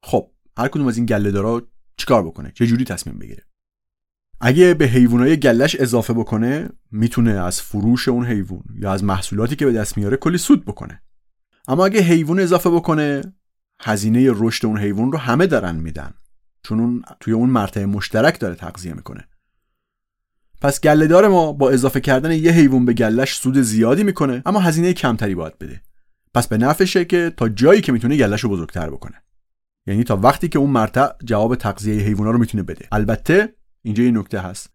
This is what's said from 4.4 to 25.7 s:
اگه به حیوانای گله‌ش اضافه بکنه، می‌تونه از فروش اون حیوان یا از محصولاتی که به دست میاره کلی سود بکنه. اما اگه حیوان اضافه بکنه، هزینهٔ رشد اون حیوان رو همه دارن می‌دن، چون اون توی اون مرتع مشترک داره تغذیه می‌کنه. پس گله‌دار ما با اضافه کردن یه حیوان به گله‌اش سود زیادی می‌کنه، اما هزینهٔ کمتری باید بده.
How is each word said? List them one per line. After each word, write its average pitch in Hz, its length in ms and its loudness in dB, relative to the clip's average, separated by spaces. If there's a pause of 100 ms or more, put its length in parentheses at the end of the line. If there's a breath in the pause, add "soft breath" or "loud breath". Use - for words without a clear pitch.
اگه 170 340 6
به 151 100 2
حیوانای 123 520 4
گله‌ش 139 400 2
اضافه 120 360 0
بکنه، 117 560 -2 (220)
می‌تونه 117 400 0
از 95 300 -2
فروش 113 480 -2
اون 120 180 -2
حیوان 98 380 -6 (100)
یا 98 180 -6
از 95 120 -4
محصولاتی 101 520 -2
که 147 100 0
به 127 60 2
دست 110 240 -4
میاره 104 200 -2
کلی 165 220 -2
سود - 260 2
بکنه. - 380 -14 (680)
اما 170 180 2
اگه 202 140 2
حیوان 170 400 2
اضافه 180 300 2
بکنه، 151 640 -2 (460)
هزینهٔ 110 540 2
رشد 113 320 -2
اون 107 120 -2
حیوان 104 340 -2
رو 160 60 -4
همه 131 280 0
دارن 95 300 -2
می‌دن، 78 380 -10 (480)
چون 110 180 -4
اون 120 220 -2 (180)
توی 110 120 -4
اون 120 180 2
مرتع 107 340 -2
مشترک 110 560 -2
داره 87 140 -6
تغذیه 87 400 -14
می‌کنه. - 340 -18 (1300)
پس 139 200 -2
گله‌دار 156 480 4
ما 170 240 2
با 139 180 2
اضافه 131 300 0
کردن 139 320 0
یه 160 200 2
حیوان 135 320 6
به 123 80 2
گله‌اش 117 440 0
سود 131 220 0
زیادی 117 460 2
می‌کنه، 143 420 -2
اما 185 140 0
هزینهٔ 170 320 2
کمتری 113 420 -2
باید 80 240 -10
بده. 73 220 -16 (540)